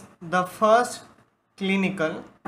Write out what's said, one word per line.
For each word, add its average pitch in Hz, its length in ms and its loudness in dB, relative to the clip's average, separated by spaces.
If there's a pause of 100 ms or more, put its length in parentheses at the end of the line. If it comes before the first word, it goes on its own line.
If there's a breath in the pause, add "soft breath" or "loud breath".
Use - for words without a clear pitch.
(300)
the 180 120 2 (180)
first 226 380 4 (600)
clinical 190 580 0 (320)